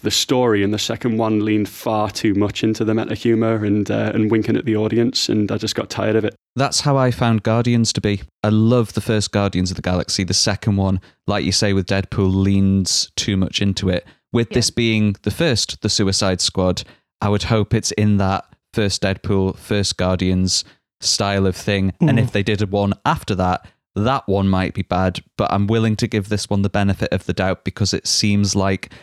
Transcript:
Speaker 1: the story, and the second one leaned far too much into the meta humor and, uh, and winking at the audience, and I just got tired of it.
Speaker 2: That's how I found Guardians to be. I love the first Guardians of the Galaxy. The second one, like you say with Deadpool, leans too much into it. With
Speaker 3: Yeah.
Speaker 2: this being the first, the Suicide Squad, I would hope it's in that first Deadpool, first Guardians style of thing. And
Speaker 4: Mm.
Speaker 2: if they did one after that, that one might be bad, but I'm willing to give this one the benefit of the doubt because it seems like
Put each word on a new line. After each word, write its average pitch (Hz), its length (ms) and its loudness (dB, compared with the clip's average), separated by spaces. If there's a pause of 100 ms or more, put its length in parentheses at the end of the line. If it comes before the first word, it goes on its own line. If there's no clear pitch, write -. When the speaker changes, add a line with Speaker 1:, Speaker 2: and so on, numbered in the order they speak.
Speaker 1:
the 104 80 -2
story, 120 520 2
and 104 100 0
the 101 60 -2
second 113 380 -4
one 110 260 0
leaned 107 240 0
far 107 420 -2
too 104 240 0
much 101 300 -2
into 110 220 0
the 107 80 0
meta 110 220 -2
humor 113 500 0
and, 104 260 0
uh, 107 220 -2
and 107 180 0
winking 113 240 2
at - 80 -2
the 110 140 0
audience, 113 500 0
and 104 240 0
I 107 60 -2
just 107 180 -6
got - 140 -6
tired 107 260 0
of 107 80 2
it. 107 100 -2 (220)
Speaker 2:
That's - 260 0
how 143 140 2
I 131 160 4
found 117 320 2
Guardians 117 500 2
to - 80 -6
be. 101 200 0 (200)
I 107 80 0
love 113 440 4
the 101 80 -4
first 107 320 0
Guardians 95 360 0
of 92 60 -8
the - 60 -8
Galaxy. 90 420 -2
The 87 100 -4
second 98 440 0
one, 95 240 2 (260)
like 104 160 0
you 87 80 0
say 101 220 2
with 95 140 0
Deadpool, 95 460 0
leans 98 840 2
too 104 180 -2
much 95 260 -2
into 98 280 0
it. 90 160 0 (260)
With 117 200 0
Speaker 3:
Yeah. - 40 0
Speaker 2:
this 117 140 0
being 107 540 0
the 104 80 -2
first, - 500 -2
the 107 80 -2
Suicide 95 500 0
Squad, - 440 0 (360)
I 104 80 -2
would 101 160 0
hope 110 300 0
it's 113 180 0
in 104 260 2
that 95 280 0 (280)
first 104 280 -2
Deadpool, 95 560 0
first 101 400 -4
Guardians 92 680 0 (380)
style 98 440 0
of 95 120 0
thing. 98 420 0
And 156 180 4
Speaker 4:
Mm. 131 60 2
Speaker 2:
if 123 80 -4
they 101 120 0
did 101 280 -2
one 101 220 2 (120)
after 147 300 -2
that, 90 300 0 (280)
that 117 320 -2
one 98 220 2
might 92 260 0
be 98 100 -4
bad, 92 360 -2 (180)
but - 140 0
I'm 101 160 0
willing 110 300 0
to 117 100 0
give 104 220 -2
this 104 200 -4
one 101 120 0
the 98 80 2
benefit 101 420 0
of 95 140 -2
the 95 80 -2
doubt 95 320 -2
because - 280 -2
it - 140 -4
seems 101 480 0
like 98 340 0 (140)